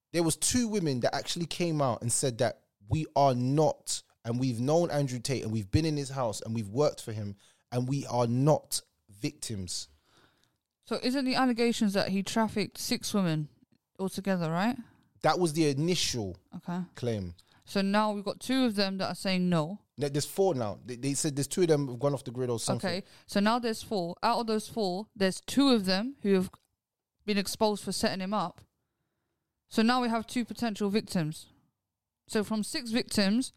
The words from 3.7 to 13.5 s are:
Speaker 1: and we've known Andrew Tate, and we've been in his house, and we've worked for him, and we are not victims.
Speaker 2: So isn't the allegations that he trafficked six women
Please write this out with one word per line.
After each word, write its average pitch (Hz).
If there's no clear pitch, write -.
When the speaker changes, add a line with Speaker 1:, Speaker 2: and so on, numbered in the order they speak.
Speaker 1:
and 120
we've 127
known 156
Andrew 139
Tate, 120
and 110
we've 107
been 156
in 156
his 139
house, 127
and 113
we've 110
worked 131
for 120
him, 104
and 127
we 139
are 123
not 131
victims. -
Speaker 2:
So -
isn't 262
the 254
allegations 233
that -
he 190
trafficked 214
six -
women 160